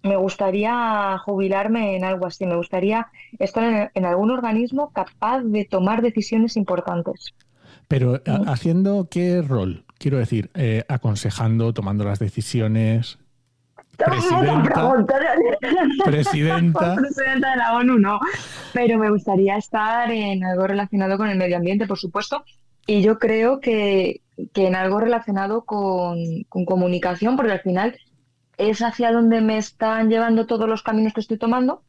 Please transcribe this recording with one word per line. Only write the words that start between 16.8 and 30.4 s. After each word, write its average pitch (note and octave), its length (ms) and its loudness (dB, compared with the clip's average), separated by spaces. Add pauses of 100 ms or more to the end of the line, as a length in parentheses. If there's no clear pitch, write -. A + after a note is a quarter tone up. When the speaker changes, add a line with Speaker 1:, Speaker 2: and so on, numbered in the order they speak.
Speaker 1:
Presidenta C4+ 560 0
de C4 60 0
la A#3 200 0
onu, B3 200 4
no. G3+ 220 2 (540)
Pero A#3 260 2
me G#3+ 100 2
gustaría G3 480 2
estar A3+ 540 -2
en G3+ 320 -2
algo F#3 240 0
relacionado G3 500 -2
con G#3+ 120 0
el F#3+ 80 0
medio F3+ 200 0
ambiente, F#3+ 300 0
por F#3+ 100 -4
supuesto, - 460 -6 (420)
y G#3 160 2
yo G#3+ 180 4
creo A3+ 420 2
que, G3+ 600 0 (320)
que F#3+ 140 2
en F#3 80 2
algo F#3+ 240 0
relacionado A3 640 -2
con, F#3 540 -2 (320)
con F#3 160 -4
comunicación, F3+ 720 0
porque A3+ 160 2
al F#3 80 -4
final G3 340 -2 (640)
es G#3+ 240 0
hacia A#3 320 0
donde A3+ 280 4
me A3 160 2
están A3 520 -2
llevando A3+ 360 2